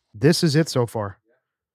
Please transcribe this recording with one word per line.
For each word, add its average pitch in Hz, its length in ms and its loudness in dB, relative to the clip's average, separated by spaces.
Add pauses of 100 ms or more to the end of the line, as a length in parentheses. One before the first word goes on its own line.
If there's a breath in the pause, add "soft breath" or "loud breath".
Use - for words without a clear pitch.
(140)
this 139 300 2
is 147 120 0
it 156 140 2
so 123 160 -2
far. 104 340 -8 (560)